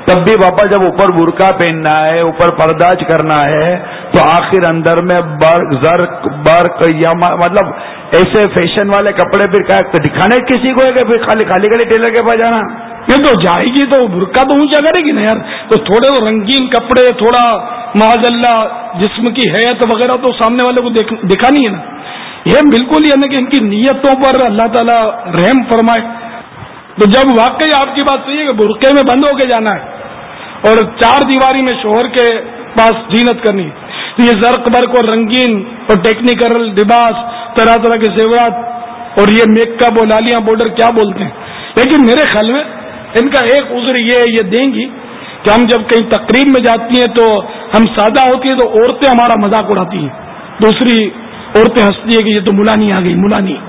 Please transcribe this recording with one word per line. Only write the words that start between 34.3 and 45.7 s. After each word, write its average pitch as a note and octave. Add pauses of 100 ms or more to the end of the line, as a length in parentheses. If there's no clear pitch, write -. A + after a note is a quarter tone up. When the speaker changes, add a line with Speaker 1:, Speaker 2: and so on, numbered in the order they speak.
Speaker 2:
زرق A#3+ (100)
برق B3
اور A#3+
رنگین A3+ (120)
اور A3
ٹیکنیکل A3+
لباس، A3 (420)
طرح A3+
طرح A#3
کے A3 (100)
زیورات A#3 (640)
اور G#3
یہ A3+
میک A3+
اپ A3+
اور A3
لالیاں A3+
پاؤڈر A3
کیا A3+
بولتے G3+
ہیں۔ C#3 (440)
لیکن C4+
میرے B3+
خیال G#3+
میں D4 (560)
ان C4+
کا C#4
ایک B3
عذر B3
یہ، A#3
یہ A3
دیں A#3
گی A#3 (540)
کہ G#3
ہم A#3+
جب A#3